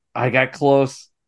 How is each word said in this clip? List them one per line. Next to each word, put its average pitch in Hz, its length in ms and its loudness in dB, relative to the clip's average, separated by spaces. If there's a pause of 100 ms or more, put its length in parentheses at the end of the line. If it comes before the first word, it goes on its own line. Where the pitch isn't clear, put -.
(140)
I 120 160 -2
got 131 220 -2
close. 139 560 0 (200)